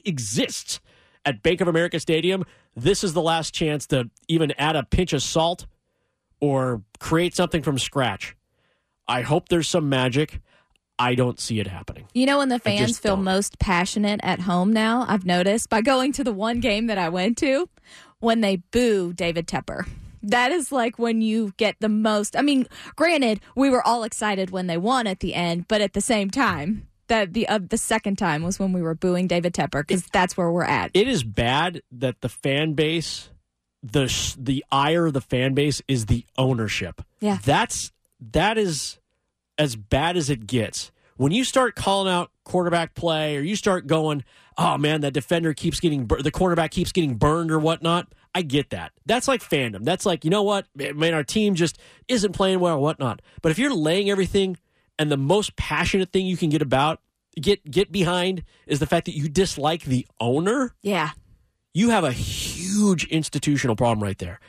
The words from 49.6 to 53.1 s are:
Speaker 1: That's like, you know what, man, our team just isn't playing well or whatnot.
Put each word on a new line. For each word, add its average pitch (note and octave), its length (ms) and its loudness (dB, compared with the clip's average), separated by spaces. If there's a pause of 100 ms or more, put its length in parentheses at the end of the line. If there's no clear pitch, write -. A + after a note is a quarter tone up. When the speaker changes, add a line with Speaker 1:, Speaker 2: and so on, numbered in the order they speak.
Speaker 1:
That's F3 220 0
like, F3 180 0
you D#3+ 60 2
know G#3 140 2
what, G3 300 0
man, D3 380 -2
our D#3 120 0
team G#3 320 0
just D#3+ 220 0 (300)
isn't G#3 240 0
playing F#3+ 280 2
well F3 160 2
or C3+ 40 0
whatnot. C#3 400 -2 (220)